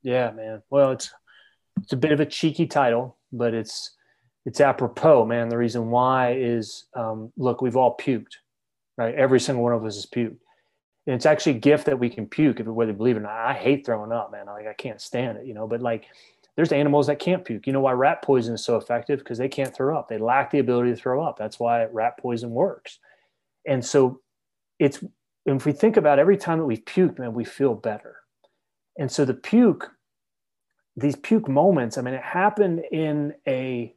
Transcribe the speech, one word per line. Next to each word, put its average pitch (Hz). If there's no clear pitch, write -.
Yeah, 123
man. 110
Well, 135
it's, -
it's -
a 131
bit 151
of 147
a 156
cheeky 156
title, 127
but 120
it's, -
it's 127
apropos, 131
man. 117
The 117
reason 120
why 123
is, 120
um, 110
look, 123
we've 123
all 127
puked, -
right? 117
Every 131
single 127
one 120
of 110
us 104
has 101
puked. 117
And 131
it's 120
actually 151
a 113
gift 147
that 135
we 120
can 110
puke, 147
if, 110
whether 113
you 98
believe 117
it 107
or 104
not. 104
I 113
hate 139
throwing 110
up, 107
man. 104
Like, 104
I 107
can't 113
stand 120
it, 123
you 123
know, 110
but, 117
like, 117
there's 156
animals 143
that 143
can't 180
puke. 110
You 135
know 135
why 131
rat 131
poison 120
is -
so 117
effective? 120
'Cause 117
they 127
can't 135
throw 143
up. -
They 113
lack 123
the 147
ability 123
to 117
throw 131
up. 139
That's 107
why 117
rat 117
poison 120
works. 147
And 131
so 131
it's, 143
if 135
we 147
think 220
about 147
every 185
time 165
that 160
we've 113
puked, 175
man, 117
we 117
feel 131
better. 107
And 135
so 147
the 131
puke, -
these 139
puke -
moments, 139
I 131
mean, 127
it 127
happened 190
in 151
a 127